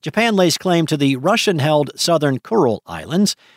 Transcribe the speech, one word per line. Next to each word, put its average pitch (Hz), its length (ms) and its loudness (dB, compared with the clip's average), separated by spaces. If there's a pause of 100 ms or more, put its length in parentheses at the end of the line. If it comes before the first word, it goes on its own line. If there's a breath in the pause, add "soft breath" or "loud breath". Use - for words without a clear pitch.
Japan 220 320 0
lays 180 240 2
claim 170 260 0
to 156 120 -2
the 139 180 0
Russian-held 151 800 0
southern 151 440 0
Kuril 139 460 0
Islands, 104 520 -2 (200 soft breath)